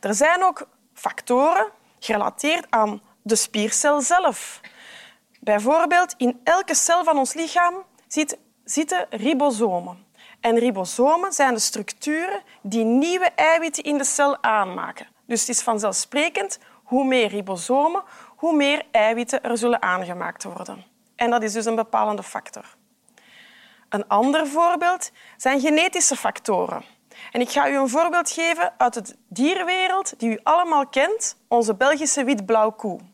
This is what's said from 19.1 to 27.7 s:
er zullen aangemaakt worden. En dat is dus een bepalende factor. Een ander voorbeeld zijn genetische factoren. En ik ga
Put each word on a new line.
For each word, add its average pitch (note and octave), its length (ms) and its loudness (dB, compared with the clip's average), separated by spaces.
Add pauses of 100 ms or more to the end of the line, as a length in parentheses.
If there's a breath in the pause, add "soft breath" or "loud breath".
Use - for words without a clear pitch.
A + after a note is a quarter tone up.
er A#3 140 -2
zullen A#3+ 240 0
aangemaakt F3+ 640 -4
worden. F#3+ 420 -14 (300)
En A#3+ 140 0
dat A#3+ 140 2
is G#3+ 100 -4
dus A3 120 -4
een A3+ 100 -2
bepalende G#3+ 480 -2
factor. - 520 -14 (1120 soft breath)
Een G3+ 180 -4
ander C#4 400 2
voorbeeld F4 640 0 (260 loud breath)
zijn C4+ 220 0
genetische D#4 560 0
factoren. - 680 -4 (480 loud breath)
En B3 100 -2
ik B3 80 -2
ga C#4 200 0